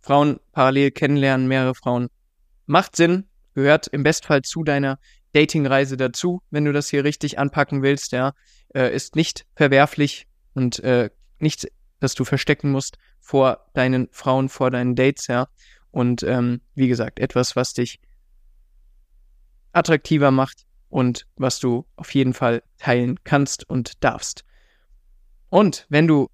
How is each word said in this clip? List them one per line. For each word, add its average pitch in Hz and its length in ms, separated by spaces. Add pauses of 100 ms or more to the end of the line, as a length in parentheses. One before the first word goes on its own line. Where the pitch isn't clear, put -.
Frauen 143 400 (100)
parallel 135 400
kennenlernen, 135 560
mehrere 131 280
Frauen, 123 340 (580)
macht 170 300
Sinn, 175 320 (260)
gehört 143 320
im - 160
Bestfall 147 400
zu 165 220
deiner 139 340 (340)
Datingreise 139 640
dazu, 131 540
wenn 147 140
du 147 80
das 143 160
hier 143 160
richtig 147 340
anpacken 139 440
willst, 139 300
ja, 131 200 (420)
äh, 131 200
ist - 220
nicht - 380
verwerflich 143 720 (280)
und, 127 260
äh, 123 300 (280)
nichts, - 280 (340)
das 131 140
du 131 100
verstecken 143 460
musst 135 280 (220)
vor 131 540
deinen 127 360
Frauen, 131 380
vor 127 220
deinen 123 240
Dates, 131 320
ja. 127 220 (420)
Und, 123 320
ähm, 120 380 (140)
wie 131 140
gesagt, 113 300
etwas, - 360
was 127 200
dich - 260 (1700)
attraktiver 151 580
macht 131 360 (220)
und 123 380 (100)
was 131 220
du 123 280 (100)
auf - 180
jeden 135 200
Fall 117 280 (160)
teilen 123 460
kannst - 440
und - 340
darfst. - 420 (1040)
Und - 400
wenn 156 180
du 151 280